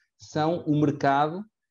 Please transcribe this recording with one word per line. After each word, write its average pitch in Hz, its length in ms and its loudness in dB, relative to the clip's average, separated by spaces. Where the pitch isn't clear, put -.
são 156 480 -4
o 151 120 2
mercado 147 640 2